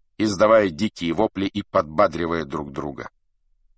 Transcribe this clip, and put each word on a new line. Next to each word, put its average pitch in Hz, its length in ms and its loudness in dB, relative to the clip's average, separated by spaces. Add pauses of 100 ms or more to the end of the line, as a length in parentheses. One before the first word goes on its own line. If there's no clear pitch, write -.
(180)
издавая 107 520 4
дикие 82 440 -4
вопли 98 320 0
и 101 180 -6
подбадривая 82 800 0
друг 71 300 -8
друга. 67 360 -8 (680)